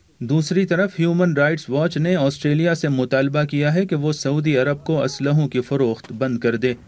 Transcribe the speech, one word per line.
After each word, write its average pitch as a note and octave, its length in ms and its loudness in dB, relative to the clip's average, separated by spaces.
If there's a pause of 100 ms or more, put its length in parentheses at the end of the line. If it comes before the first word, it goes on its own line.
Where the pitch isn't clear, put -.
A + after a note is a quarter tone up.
(220)
दूसरी D#3 440 0
तरफ F#3 340 0
ह्यूमन E3+ 360 2
राइट्स D3 340 0
वॉच D3+ 300 -2
ने E3+ 180 0
ऑस्ट्रेलिया D3+ 580 0
से D#3+ 160 -2
मुतालबा C#3 540 0
किया D3 260 0
है F#3 140 2
कि F3+ 120 -2
वो D3+ 180 -2
सऊदी D3 400 0
अरब C#3 320 0
को D#3 120 0
असलहों C#3+ 480 0
की B2+ 140 -2
फ़रोख्त B2 520 -2
बंद A#2+ 280 -4
कर A#2 160 0
दे। A#2+ 200 -2 (100)